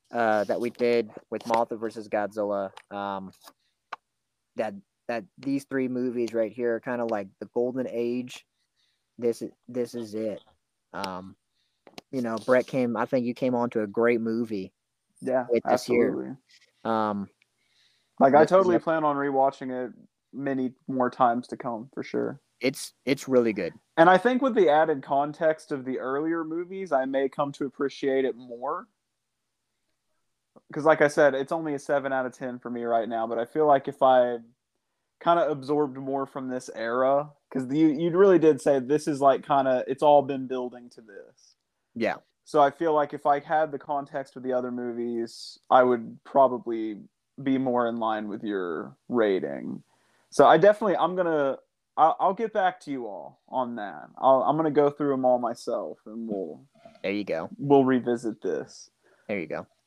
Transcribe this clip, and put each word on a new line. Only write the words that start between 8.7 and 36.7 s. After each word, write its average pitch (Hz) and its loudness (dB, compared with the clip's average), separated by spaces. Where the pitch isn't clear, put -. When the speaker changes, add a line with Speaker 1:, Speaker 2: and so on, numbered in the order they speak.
Speaker 1:
This 117 -2
is, 110 -8
this 120 -6
is 110 -10
it. 107 -6
Um, 95 -10
you 131 -4
know, 113 -4
Brett 127 2
came, 123 -2
I 113 -2
think 123 -2
you 120 -4
came 127 -2
on 120 0
to 110 -2
a 107 -2
great 117 2
movie 113 -4
Speaker 2:
Yeah, 127 -2
Speaker 1:
with 117 0
this 123 -2
year. 120 2
Speaker 2:
absolutely. 131 -8
Speaker 1:
Um, 107 -2
Speaker 2:
Like, 131 8
I 151 8
Speaker 1:
this 170 6
is 165 -2
Speaker 2:
totally 180 6
Speaker 1:
a 156 -2
Speaker 2:
plan 160 0
on 147 2
rewatching 135 -2
it 104 -14
many 131 -4
more 127 -2
times 120 2
to 117 -10
come, 120 -10
for - -10
sure. 120 -6
Speaker 1:
It's, - -4
it's 135 -4
really 123 4
good. 92 -6
Speaker 2:
And 165 8
I 185 8
think 254 0
with 262 0
the 190 4
added 151 2
context 151 -2
of 131 -6
the 127 -4
earlier 160 -4
movies, 175 -8
I 131 2
may 135 0
come 143 -4
to 147 -6
appreciate 135 -2
it 113 -4
more. 127 -10
'Cause 143 -6
like 156 6
I 147 8
said, 143 4
it's 135 -4
only 160 -4
a 139 -4
seven 139 -2
out 131 -2
of 123 -8
ten 127 -10
for 120 -12
me 120 -6
right 117 0
now, 113 -4
but 117 -4
I 120 -2
feel 156 0
like 139 4
if 139 -6
I 123 4
kinda 170 2
absorbed 143 -2
more 135 -6
from 131 -10
this 127 -8